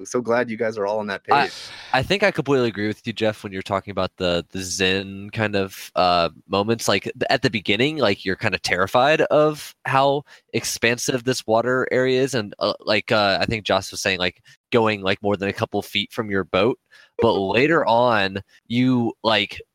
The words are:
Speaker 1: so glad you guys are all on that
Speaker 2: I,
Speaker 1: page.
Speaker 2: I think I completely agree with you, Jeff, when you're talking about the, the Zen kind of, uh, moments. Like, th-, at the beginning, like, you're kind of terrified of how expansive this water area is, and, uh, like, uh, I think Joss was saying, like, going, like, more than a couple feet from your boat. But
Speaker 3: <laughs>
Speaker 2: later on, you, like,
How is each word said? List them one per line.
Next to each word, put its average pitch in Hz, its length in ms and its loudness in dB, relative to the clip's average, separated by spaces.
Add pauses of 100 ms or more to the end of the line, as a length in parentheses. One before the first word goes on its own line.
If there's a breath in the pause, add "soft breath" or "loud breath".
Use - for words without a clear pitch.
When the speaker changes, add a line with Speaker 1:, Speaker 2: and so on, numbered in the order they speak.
Speaker 1:
so 127 160 -4
glad 117 300 0
you 107 80 -8
guys 113 180 -4
are 101 100 -4
all 107 120 -2
on 104 80 -6
that 98 160 -6 (100)
Speaker 2:
I, 139 120 4
Speaker 1:
page. - 80 -6 (420 loud breath)
Speaker 2:
I 131 80 2
think 196 200 0
I 196 80 4
completely 139 380 2
agree 104 180 -4
with - 200 -6
you, 113 80 -4
Jeff, 107 280 -2
when 104 120 -10
you're 95 80 -6
talking 98 300 -4
about 92 260 -2
the, 87 320 0
the 95 100 -8
Zen 95 680 -2
kind 107 260 -2
of, 98 400 -4
uh, 87 320 4 (200)
moments. 104 380 0
Like, 101 180 2
th-, - 100 -8 (160)
at 135 100 -2
the - 100 2
beginning, 117 460 0
like, 104 300 0
you're 92 100 -2
kind 104 180 -2
of - 60 -4
terrified 127 600 2
of 151 520 0 (120)
how 139 380 2 (280 soft breath)
expansive 120 720 -2
this 127 220 -2
water 117 440 0
area 127 300 2
is, 139 140 -2
and, 104 240 -4
uh, 90 220 -2
like, 104 300 -2
uh, 101 300 2
I 101 60 0
think 113 180 -4
Joss 98 260 0
was - 120 -10
saying, 95 160 0
like, 90 240 -4 (280 soft breath)
going, 110 300 2
like, 95 220 -2
more 101 160 0
than 98 100 -4
a 98 60 0
couple 104 260 -4
feet - 320 -4
from 107 180 -6
your 95 140 0
boat. 101 340 0 (440 soft breath)
But 113 100 6
Speaker 3:
<laughs> 92 80 0
Speaker 2:
later 127 460 2
on, 110 560 2 (240 soft breath)
you, 123 480 2 (100)
like, 107 380 0 (120)